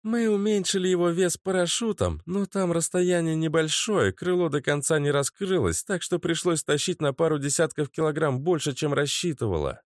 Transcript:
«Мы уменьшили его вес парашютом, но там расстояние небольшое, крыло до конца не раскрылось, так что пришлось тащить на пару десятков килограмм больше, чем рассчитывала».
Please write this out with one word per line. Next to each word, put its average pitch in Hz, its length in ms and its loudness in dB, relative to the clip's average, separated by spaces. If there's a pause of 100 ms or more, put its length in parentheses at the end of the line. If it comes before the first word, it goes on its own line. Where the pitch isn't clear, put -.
«Мы 226 280 0
уменьшили 202 580 2
его 175 220 4
вес 175 280 0
парашютом, 180 880 -2
но 190 200 -2
там 190 260 -2
расстояние 170 640 0
небольшое, 160 800 2
крыло 175 360 0
до 143 120 0
конца 147 360 0
не 143 140 0
раскрылось, 139 720 0
так 185 180 -4
что 170 180 -2
пришлось 165 440 0
тащить 147 380 -2
на 139 120 0
пару 156 240 0
десятков 143 520 -2
килограмм 151 500 0
больше, 151 340 0
чем 143 200 -2
рассчитывала». 113 960 -2